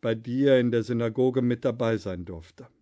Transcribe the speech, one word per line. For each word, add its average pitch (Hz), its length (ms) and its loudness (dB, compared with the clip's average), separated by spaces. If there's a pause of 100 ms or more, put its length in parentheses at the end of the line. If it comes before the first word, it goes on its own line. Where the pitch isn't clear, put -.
bei 113 140 -2
dir 127 440 2
in 120 120 2
der 117 120 0
Synagoge 123 580 0
mit 120 240 0
dabei 117 320 0
sein 90 280 -6
durfte. 85 420 -16 (140)